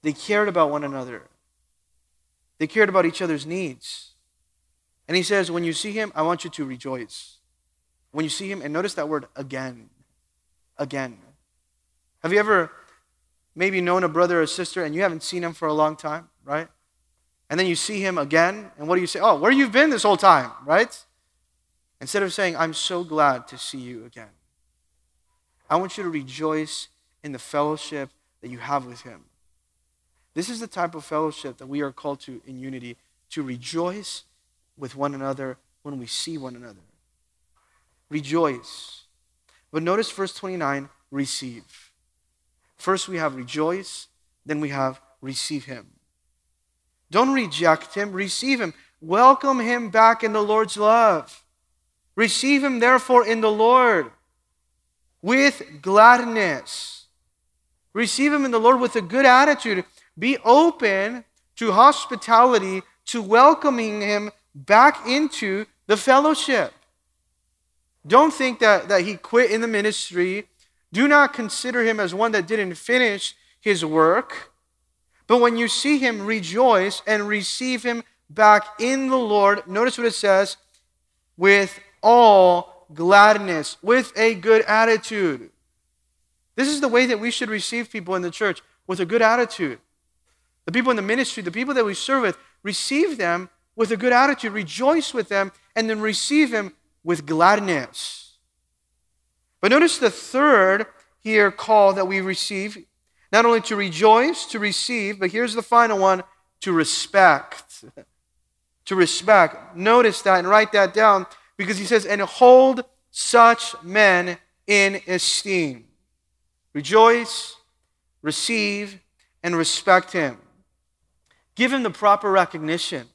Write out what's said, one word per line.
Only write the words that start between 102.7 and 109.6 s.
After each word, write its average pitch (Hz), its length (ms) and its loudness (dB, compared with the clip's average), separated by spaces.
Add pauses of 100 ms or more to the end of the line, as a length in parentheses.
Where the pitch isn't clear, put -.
not 226 140 4
only 233 180 4
to 220 140 -6
rejoice, 214 720 2
to 233 120 -10
receive, 208 600 -6
but 185 120 -2
here's 226 240 -4
the 226 80 -6
final 226 360 2
one, 190 240 2 (380)
to 190 120 -4
respect. - 1120 0 (120)
<laughs> - 80 -20 (800)
To 190 100 -4
respect. 180 800 2